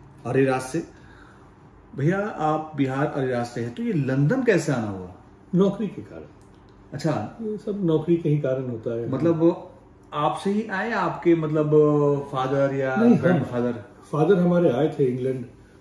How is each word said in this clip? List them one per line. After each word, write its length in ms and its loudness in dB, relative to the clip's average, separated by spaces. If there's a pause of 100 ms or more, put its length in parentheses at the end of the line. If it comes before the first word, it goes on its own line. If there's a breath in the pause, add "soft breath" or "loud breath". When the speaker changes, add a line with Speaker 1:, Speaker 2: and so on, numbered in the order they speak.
(260)
Speaker 1:
अरेराज 360 2
से। 260 -8 (1080 loud breath)
भैया 320 0
आप 480 -4
बिहार 300 0
अरेराज 400 -2
से 160 -8
हैं, 120 -6
तो 100 -8
ये 100 -2
लंदन 500 2
कैसे 280 2
आना 160 -2
हुआ? 260 -10 (420)
Speaker 2:
नौकरी 320 2
के 140 -12
कारण। 220 -18 (680)
Speaker 1:
अच्छा। 480 -4
Speaker 2:
ये 160 -6
सब 280 -6
नौकरी 320 2
के 120 -2
ही 80 2
कारण 320 -2
होता 300 -6
है। 100 -6
Speaker 1:
मतलब 640 2 (420)
आपसे 360 -2
ही 180 -2
आए, 240 -4
आपके 440 0
मतलब 360 0 (600)
फादर 440 0
या 200 -2
Speaker 2:
नहीं, 200 6
हम 20 6
Speaker 1:
ग्रैंडफादर? 540 0 (400)
Speaker 2:
फादर 240 4
हमारे 360 4
आए 280 -2
थे 60 2
इंग्लैंड, 400 -4 (360 loud breath)